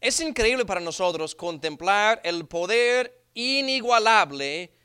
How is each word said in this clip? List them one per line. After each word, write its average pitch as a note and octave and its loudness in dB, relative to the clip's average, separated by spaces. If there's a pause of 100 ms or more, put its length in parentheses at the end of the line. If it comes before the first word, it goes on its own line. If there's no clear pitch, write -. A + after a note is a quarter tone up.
es B3 0
increíble B3 0
para F3+ -4
nosotros E3 -2
contemplar F3 0
el E3+ -4
poder A#3+ -2
inigualable A3+ 0 (120)